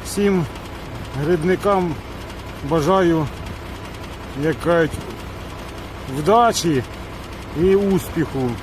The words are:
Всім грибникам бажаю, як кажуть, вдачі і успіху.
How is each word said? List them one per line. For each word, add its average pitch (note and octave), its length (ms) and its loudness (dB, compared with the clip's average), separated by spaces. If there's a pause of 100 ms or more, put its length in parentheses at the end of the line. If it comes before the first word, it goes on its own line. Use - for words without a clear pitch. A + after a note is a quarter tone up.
Всім G3 400 2 (800)
грибникам F3+ 680 2 (720)
бажаю, E3 580 4 (1160)
як D3+ 180 0
кажуть, E3 300 4 (1300)
вдачі F3 640 4 (800)
і F#3+ 140 6
успіху. D#3 720 2 (120)